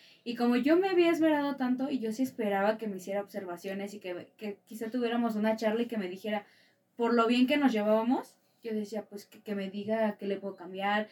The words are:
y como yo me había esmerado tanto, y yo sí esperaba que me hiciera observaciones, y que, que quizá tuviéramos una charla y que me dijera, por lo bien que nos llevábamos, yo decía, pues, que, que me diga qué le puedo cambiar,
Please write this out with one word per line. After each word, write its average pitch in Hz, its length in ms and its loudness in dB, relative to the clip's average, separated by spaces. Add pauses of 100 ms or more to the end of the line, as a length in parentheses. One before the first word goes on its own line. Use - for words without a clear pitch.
(260)
y 233 100 -6
como 240 220 2
yo 277 180 4
me 381 140 2
había 349 220 4
esmerado 294 440 2
tanto, 262 340 -2
y 262 100 -2
yo 220 120 -4
sí 240 120 -2
esperaba 214 540 0
que 226 120 -6
me 190 80 -6
hiciera 202 240 -4
observaciones, 196 720 -8
y 208 80 -14
que, 180 260 -8 (100)
que 208 280 -8
quizá 220 260 -8
tuviéramos 233 460 0
una 214 180 2
charla 226 280 0
y 233 40 -8
que 233 100 -6
me 185 120 -4
dijera, 208 360 -6 (520)
por 233 160 2
lo 233 140 6
bien 247 200 4
que 294 80 4
nos 277 160 4
llevábamos, 220 640 2 (300)
yo 226 100 -6
decía, 214 360 -4
pues, 202 180 -14
que, - 140 -20
que 208 140 -6
me 196 140 -4
diga 208 480 0
qué 196 80 -10
le 196 120 -2
puedo 190 200 -8
cambiar, 196 540 -2